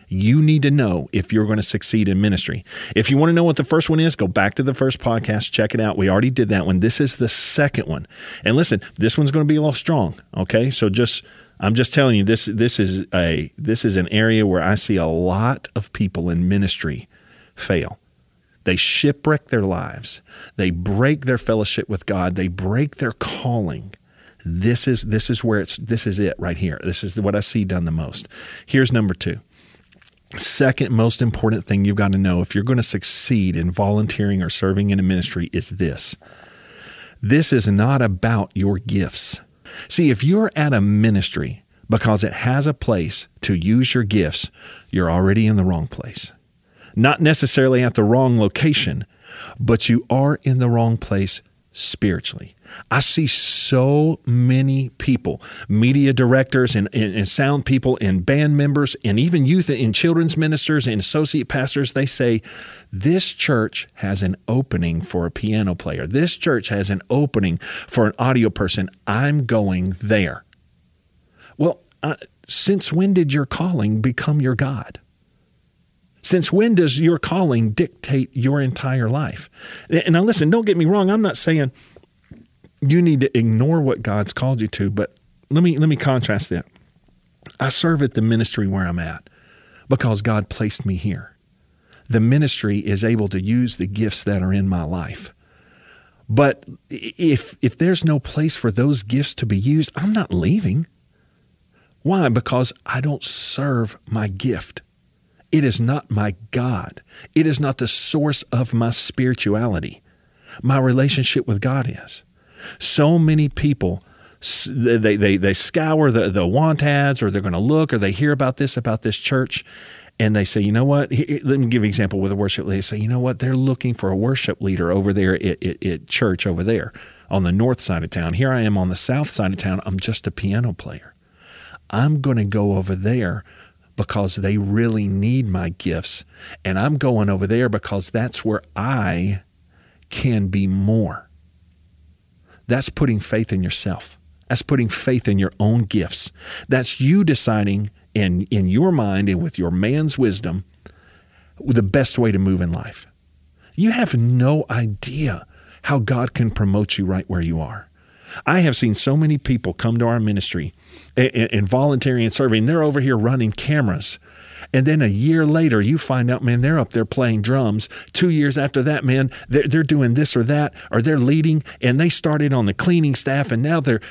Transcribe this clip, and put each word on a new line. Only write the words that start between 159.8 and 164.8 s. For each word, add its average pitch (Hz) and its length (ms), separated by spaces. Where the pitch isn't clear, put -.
to 117 80
our 117 140
ministry 95 520
and, 127 160
and, 117 180
and 104 160
volunteering 127 580
and 110 80
serving. 113 340
They're 160 160
over 147 160
here 131 180
running 117 340
cameras. 123 680
And 131 140